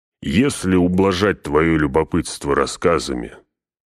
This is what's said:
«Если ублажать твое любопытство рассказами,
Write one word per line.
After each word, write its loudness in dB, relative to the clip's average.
«Если 0
ублажать 0
твое 2
любопытство -2
рассказами, -2